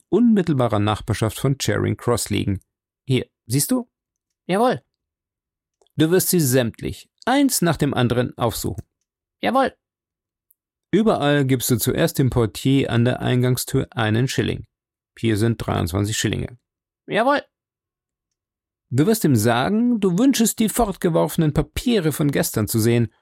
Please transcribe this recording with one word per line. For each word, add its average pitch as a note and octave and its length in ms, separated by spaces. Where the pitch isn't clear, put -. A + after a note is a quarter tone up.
unmittelbarer E3+ 720
Nachbarschaft G#2 580
von C3+ 200
Charing G#2 380
Cross - 320
liegen. G2 320
Hier, B2+ 240
siehst C3+ 240
du?“ B3 200
„Jawohl.“ G3+ 380
„Du D#3+ 140
wirst F3+ 180
sie F3+ 120
sämtlich, B2 720
eins C4+ 380
nach E3+ 160
dem C#3+ 160
anderen, A#2+ 420
aufsuchen.“ G#2 480
„Jawohl.“ A#3 340
„Überall D3 560
gibst B2+ 240
du A#2+ 80
zuerst D3 400
dem C3+ 100
Portier B2+ 600
an A#2 160
der - 160
Eingangstür B2 720
einen A2+ 360
Schilling. F#2+ 380
Hier A2 200
sind A2+ 180
dreiundzwanzig G2 600
Schillinge.“ F#2+ 400
„Jawohl.“ C4 360
„Du C#3 160
wirst A3 180
ihm C#3+ 120
sagen, F#3 640
du F#3 180
wünschest, A#3 400
die A3 100
fortgeworfenen E3+ 840
Papiere E3 580
von D3 180
gestern A2+ 380
zu A#2 100
sehen. A#2 320